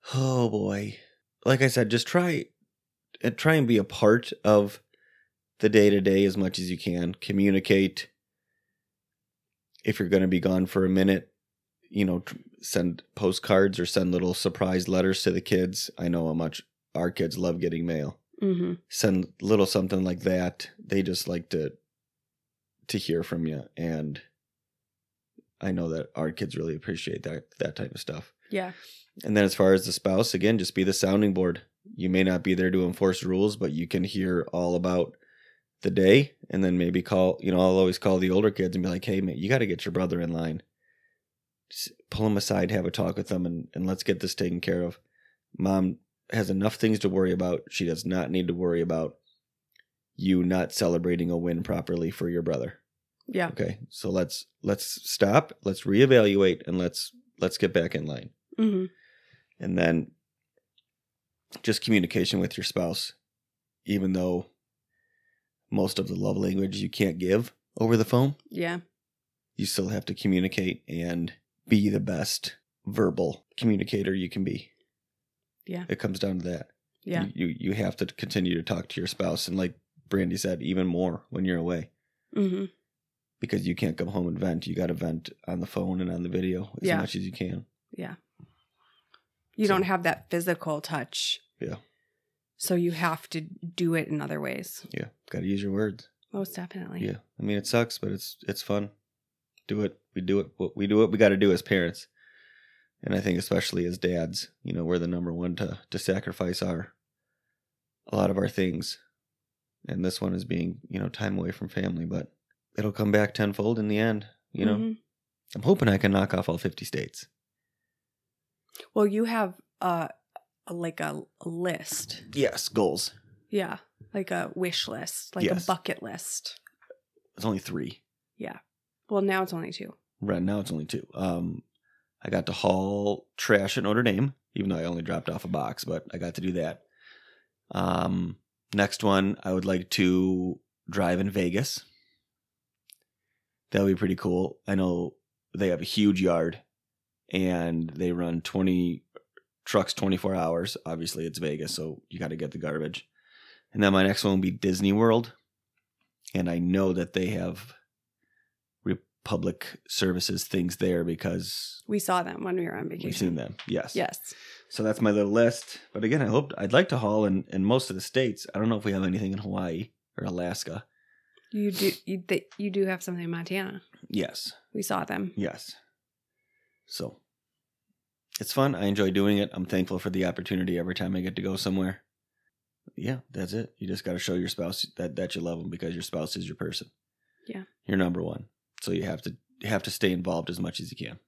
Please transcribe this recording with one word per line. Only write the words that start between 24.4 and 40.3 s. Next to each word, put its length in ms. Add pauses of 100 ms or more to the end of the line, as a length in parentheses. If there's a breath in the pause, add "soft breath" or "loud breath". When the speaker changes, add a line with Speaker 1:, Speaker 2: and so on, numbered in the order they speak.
Speaker 1:
I 140
know 160
that 260
our 180
kids 220
really 220
appreciate 460
that, 220 (160)
that 160
type 160
of 80
stuff. 340 (160)
Speaker 2:
Yeah. 220 (520 loud breath)
Speaker 1:
And 100
then 100
as 100
far 180
as 140
the 60
spouse, 420
again, 240
just 160
be 100
the 80
sounding 400
board. 300 (320)
You 160
may 140
not 180
be 100
there 180
to 140
enforce 380
rules, 340
but 160
you 160
can 160
hear 480
all 220
about 420 (640 soft breath)
the 80
day, 420 (160)
and 160
then 140
maybe 240
call, 380
you 120
know, 80
I'll 180
always 200
call 180
the 140
older 200
kids 240
and 80
be 60
like, 160
"Hey, 160
man, 160
you 100
gotta 200
get 180
your 80
brother 300
in 100